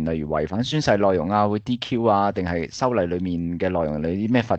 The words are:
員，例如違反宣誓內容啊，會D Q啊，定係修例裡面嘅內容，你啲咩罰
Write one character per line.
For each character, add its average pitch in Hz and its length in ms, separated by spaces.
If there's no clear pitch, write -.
員， 80 120
例 80 60
如 73 100
違 78 180
反 104 160
宣 147 160
誓 117 160
內 101 160
容 85 160
啊， 104 180
會 104 120
D 120 180
Q 117 300
啊， 101 260
定 98 140
係 85 280
修 127 200
例 104 80
裡 87 180
面 87 380
嘅 92 100
內 87 220
容， 76 100
你 90 260
啲 113 60
咩 127 80
罰 113 180